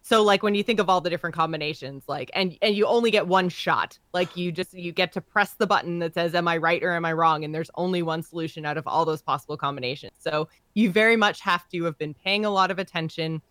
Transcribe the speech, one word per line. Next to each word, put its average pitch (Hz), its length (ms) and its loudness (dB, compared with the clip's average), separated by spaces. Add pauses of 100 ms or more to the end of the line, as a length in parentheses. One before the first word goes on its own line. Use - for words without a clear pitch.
So, 226 200 4
like, 202 220 4
when 208 100 2
you 202 80 2
think 214 180 0
of 180 80 2
all 185 140 4
the 170 80 -4
different 170 260 -4
combinations, 156 720 -4
like, 135 280 -6
and, 185 260 -2
and 208 140 2
you 208 100 4
only 233 240 4
get 202 160 4
one 185 240 4
shot. 131 480 -2 (160)
Like, 180 240 -2
you 175 140 -2
just, 175 200 -6
you 175 200 -10
get 180 220 -2
to 175 80 -6
press - 320 0
the 220 120 0
button 175 340 0
that 170 140 -4
says, 170 220 -2
"Am 170 120 2
I 170 100 0
right 165 260 2
or 180 80 0
am 170 140 -2
I 165 80 0
wrong?" 160 300 2
And 151 120 -8
there's 160 180 -6
only 180 300 0
one 160 180 -2
solution 160 440 -8
out 147 120 -2
of 156 80 -6
all 165 180 2
those 156 200 -2
possible 147 340 -4
combinations. 139 640 -6
So 156 280 -2 (280)
you 208 160 4
very 220 240 4
much 208 240 2
have 180 300 -2
to 170 160 -4
have 160 120 -4
been 151 160 -6
paying 202 320 -2
a 208 60 0
lot 190 180 2
of 180 80 -4
attention. 160 720 -4